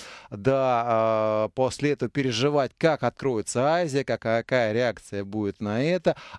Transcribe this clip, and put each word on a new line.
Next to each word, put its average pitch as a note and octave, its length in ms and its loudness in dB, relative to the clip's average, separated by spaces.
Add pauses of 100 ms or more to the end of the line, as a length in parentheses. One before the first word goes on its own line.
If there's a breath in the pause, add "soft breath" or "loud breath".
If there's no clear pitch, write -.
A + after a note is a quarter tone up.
(300 loud breath)
Да, B2 560 2
а, A2 680 2
после C3 380 0
этого B2+ 180 -2
переживать, C3+ 680 0
как D3+ 260 2
откроется A#2+ 640 -2
Азия, D3+ 400 0
какая, A2+ 380 0
какая A#2+ 300 2
реакция G#2+ 520 -2
будет G2+ 360 -4
на G#2+ 220 -2
это. E3+ 320 0 (240 loud breath)